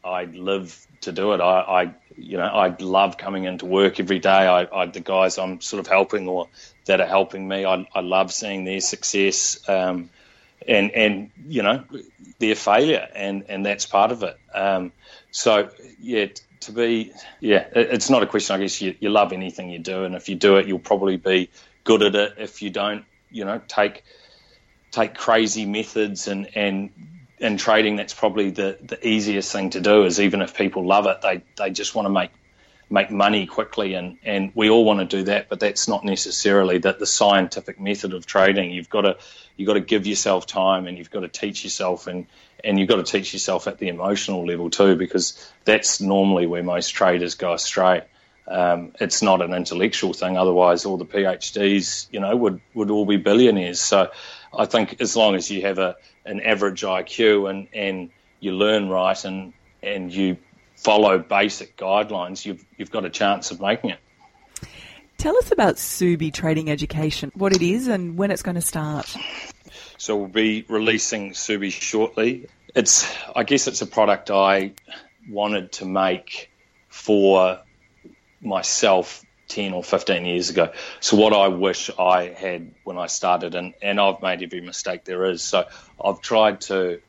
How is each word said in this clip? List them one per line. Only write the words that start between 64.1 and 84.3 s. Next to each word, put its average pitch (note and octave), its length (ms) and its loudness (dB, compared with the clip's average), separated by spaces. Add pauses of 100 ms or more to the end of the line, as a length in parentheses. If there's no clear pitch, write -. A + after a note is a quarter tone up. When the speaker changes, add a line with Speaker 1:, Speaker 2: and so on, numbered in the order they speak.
Speaker 2:
Tell E4+ 200 0
us - 160 2
about G3+ 220 4
Subi E3 580 -2
Trading D#3+ 360 -2
Education, D3+ 680 -4
what G3 180 0
it F#3 80 0
is A3 260 0
and F3 300 -4
when G3+ 120 0
it's - 140 -4
gonna F3 180 -4
start. D3+ 540 -6 (800)
Speaker 1:
So G#2+ 200 -4
we'll G2 100 -4
be A2 400 0
releasing A2 640 -2
Subi G2+ 400 -4
shortly. A2 760 -2 (280)
It's, - 340 2 (240)
I B2 100 -2
guess - 240 0
it's - 140 -6
a G2+ 60 -6
product G2+ 440 0
I G2 420 4 (560)
wanted G#2 440 -4
to G2 120 -12
make F#2+ 640 -2 (380)
for F#2+ 720 4 (840)
myself F#2+ 800 0 (240)
ten G2+ 240 -6
or F2+ 100 -6
fifteen F2 440 -2
years F2 240 -2
ago. E2 240 0 (260)
So - 160 2
what G#2+ 160 6
I G2 160 6
wish F#2 500 -2
I F2+ 300 4
had F2 560 -10
when F#2 140 -10
I F2 100 -6
started, F2 480 -2
and, F2+ 260 -8
and G2+ 200 -2
I've G2 200 0
made F#2 220 -4